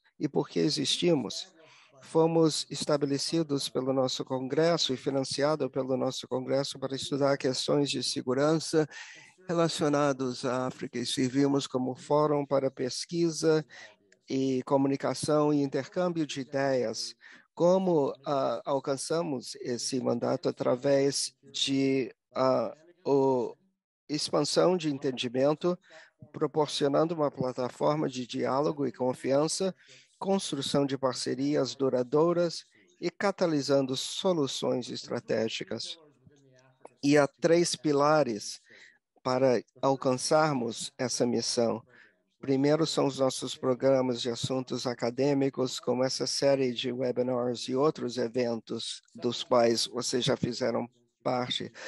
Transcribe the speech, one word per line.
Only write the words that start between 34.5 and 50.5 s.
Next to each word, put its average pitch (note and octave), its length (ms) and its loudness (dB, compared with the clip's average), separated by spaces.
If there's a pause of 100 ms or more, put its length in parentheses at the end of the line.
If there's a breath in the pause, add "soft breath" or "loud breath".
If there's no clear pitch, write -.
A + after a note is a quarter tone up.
estratégicas. A#2 1080 -6 (1040)
E C#3+ 140 6
há C#3+ 100 8
três E3+ 480 2
pilares C#3+ 880 0 (640 loud breath)
para B2+ 400 2 (180)
alcançarmos C3+ 1200 0
essa B2 280 0
missão. A#2 560 0 (560 soft breath)
Primeiro C#3+ 480 2
são D3+ 200 0
os C3 120 -2
nossos C3 380 -2
programas B2+ 640 0
de B2+ 80 -4
assuntos B2+ 580 -4
acadêmicos, C3 920 0
como B2 240 -2
essa C3 220 -4
série C3+ 480 0
de B2 180 -6
webinars B2 760 -2
e B2+ 60 -4
outros C3 440 0
eventos A#2 800 -4 (140)
dos - 280 -4
quais A#2 440 4
vocês A#2+ 360 -4
já A#2+ 140 2
fizeram A#2+ 500 -2 (360)